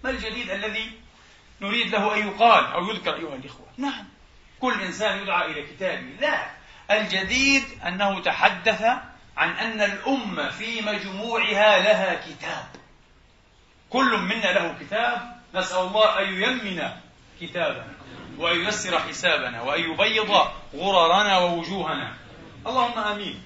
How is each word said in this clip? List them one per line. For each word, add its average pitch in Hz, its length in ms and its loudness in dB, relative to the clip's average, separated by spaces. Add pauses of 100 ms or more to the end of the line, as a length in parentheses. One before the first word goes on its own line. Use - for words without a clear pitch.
ما 262 60 -2
الجديد 220 400 -6
الذي 214 420 -6 (680)
نريد 214 260 -2
له 214 280 0
أن 208 120 0
يقال 202 380 6
أو 180 240 -4
يذكر 180 260 -4
أيها 151 200 -8
الإخوة؟ 131 320 -16 (100)
نعم، 247 280 -6 (540)
كل 233 220 -2
إنسان 196 400 -4
يدعى 175 300 -2
إلى 147 100 -8
كتابه. 135 580 -8
لا، - 260 0 (460)
الجديد 214 720 2 (240)
أنه 190 340 0
تحدث 185 600 2 (560)
عن 151 120 2
أن 220 320 -4
الأمة 196 680 -2
في 220 320 -6
مجموعها 208 960 2
لها 190 480 2
كتاب. - 380 -10 (1200)
كل 247 280 4
منا 190 360 0
له 170 260 0
كتاب، 233 640 -4 (120)
نسأل 185 240 -2
الله 196 420 4
أن 190 140 -2
ييمن 202 560 -2 (520)
كتابنا 143 520 -4 (440)
وأن 170 280 0
ييسر 185 340 -2
حسابنا 139 640 -2
وأن 160 300 -2
يبيض 202 600 4 (240)
غررنا 185 640 6
ووجوهنا. 170 760 -2 (540)
اللهم 240 320 0
آمين. 208 460 -6